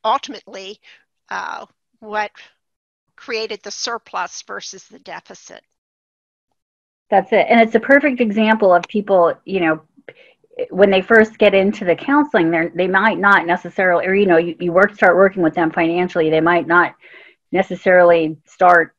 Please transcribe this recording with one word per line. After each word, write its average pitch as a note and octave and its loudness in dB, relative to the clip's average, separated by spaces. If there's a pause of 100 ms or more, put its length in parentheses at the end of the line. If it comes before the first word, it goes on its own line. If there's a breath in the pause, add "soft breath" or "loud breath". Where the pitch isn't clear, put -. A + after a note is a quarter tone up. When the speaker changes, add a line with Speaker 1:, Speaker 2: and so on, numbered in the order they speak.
Speaker 1:
ultimately, G#3+ -8 (480 soft breath)
uh, F#3 -12 (320)
what G#3 -8 (840)
created A3 -10
the G3+ -16
surplus G#3 -12
versus G3 -18
the - -20
deficit. - -20 (1500)
Speaker 2:
That's G3 0
it. G3 2
And A#3 4
it's A3+ 2
a A3+ 4
perfect C#4 0
example A3 0
of F3 2
people, G3 0 (100)
you F#3+ -6
know, D#3+ -2 (880 soft breath)
when G3 2
they F#3+ 2
first A3 2
get G3+ 4
into G3 0
the F3 0
counseling, B3+ 0
they're, E3+ -2
they F3+ -2
might F#3+ 0
not F#3+ 2
necessarily, F3+ -2
or, F#3+ -2
you G3+ 2
know, E3+ 4
you, E3+ 0
you F3 -4
work, G3 2
start F3+ 2
working F#3+ 2
with D#3+ 0
them D#3+ 0
financially, E3+ -2
they D#3 0
might E3+ 0
not E3+ 0 (580 soft breath)
necessarily F3 2 (100)
start F3 2